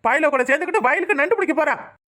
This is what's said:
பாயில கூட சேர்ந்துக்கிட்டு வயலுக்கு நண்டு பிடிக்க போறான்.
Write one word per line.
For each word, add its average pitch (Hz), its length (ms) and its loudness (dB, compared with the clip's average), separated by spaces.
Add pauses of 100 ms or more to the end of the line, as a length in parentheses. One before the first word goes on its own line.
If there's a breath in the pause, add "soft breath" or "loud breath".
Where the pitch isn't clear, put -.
பாயில 294 280 2
கூட 254 160 0
சேர்ந்துக்கிட்டு 311 380 0
வயலுக்கு 349 340 0
நண்டு 349 160 0
பிடிக்க 330 220 -2
போறான். 294 220 0 (260)